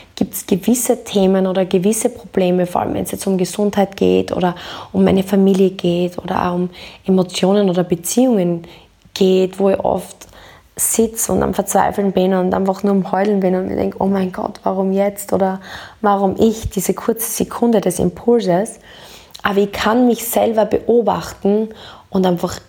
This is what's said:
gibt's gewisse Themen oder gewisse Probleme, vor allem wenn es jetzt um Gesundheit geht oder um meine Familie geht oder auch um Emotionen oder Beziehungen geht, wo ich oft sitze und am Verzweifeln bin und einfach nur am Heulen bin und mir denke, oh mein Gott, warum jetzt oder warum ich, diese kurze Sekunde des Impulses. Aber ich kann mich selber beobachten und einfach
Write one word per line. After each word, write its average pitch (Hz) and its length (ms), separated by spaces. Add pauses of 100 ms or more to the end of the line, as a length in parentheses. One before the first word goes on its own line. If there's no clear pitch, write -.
(180)
gibt's - 280
gewisse 226 600
Themen 190 420
oder 185 180
gewisse 196 440
Probleme, 180 560
vor 175 160
allem - 120
wenn - 100
es - 80
jetzt 190 160
um 196 100
Gesundheit 202 580
geht 185 380
oder 175 220 (360)
um 190 140
meine 190 180
Familie 190 460
geht 180 480
oder 180 320
auch 175 60
um 180 140 (360)
Emotionen 190 640
oder 175 160
Beziehungen 175 800 (460)
geht, 185 440
wo 196 120
ich 190 100
oft - 480 (480)
sitze - 560
und 185 100
am 196 120
Verzweifeln 196 580
bin 185 220
und 185 200
einfach 190 300
nur 202 80
am 190 220
Heulen 196 260
bin 185 160
und 190 140
mir - 80
denke, 196 220
oh 190 80
mein 190 260
Gott, - 300
warum 190 280
jetzt 196 400
oder 190 300 (400)
warum 202 360
ich, 220 320
diese 190 240
kurze - 380
Sekunde - 480
des 180 200
Impulses. 196 800 (640)
Aber 196 160
ich 202 120
kann 240 360
mich 233 180
selber 214 400
beobachten 208 1040 (400)
und 190 160
einfach 180 440